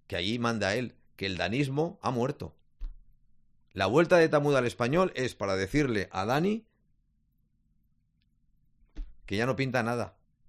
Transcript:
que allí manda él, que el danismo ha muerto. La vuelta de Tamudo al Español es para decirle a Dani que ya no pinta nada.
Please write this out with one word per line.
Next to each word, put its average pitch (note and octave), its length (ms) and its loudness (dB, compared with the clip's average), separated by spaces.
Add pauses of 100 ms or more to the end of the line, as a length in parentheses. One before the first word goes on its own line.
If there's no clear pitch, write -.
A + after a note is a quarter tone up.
que - 80 -10
allí G2 240 -2
manda A2+ 380 0
él, B2 180 -6 (220)
que G2 100 -6
el F#2 100 -4
danismo C3+ 640 -2
ha B2+ 120 -2
muerto. C3 420 -4 (1200)
La F#2+ 140 0
vuelta E3 320 4
de E3 100 6
Tamudo C#3+ 280 2
al B2 100 2
Español C3+ 500 0
es B2+ 180 -2
para G2 220 0
decirle G#2+ 560 0
a F#2+ 120 -4
Dani F3 400 0 (2500)
que G2 100 -4
ya A2+ 80 0
no C3 120 0
pinta B2+ 260 0
nada. A#2 340 -4 (320)